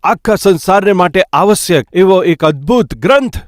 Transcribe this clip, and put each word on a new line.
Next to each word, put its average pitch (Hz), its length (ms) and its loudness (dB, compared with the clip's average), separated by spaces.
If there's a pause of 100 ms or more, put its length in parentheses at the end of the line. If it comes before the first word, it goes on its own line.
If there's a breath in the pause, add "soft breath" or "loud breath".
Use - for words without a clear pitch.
આખા 214 320 -2
સંસારને 196 580 0
માટે 180 280 0 (120)
આવશ્યક 175 600 0
એવો 185 300 2
એક 160 220 -2
અદ્ભુત 156 500 -2
ગ્રંથ 240 380 0 (140)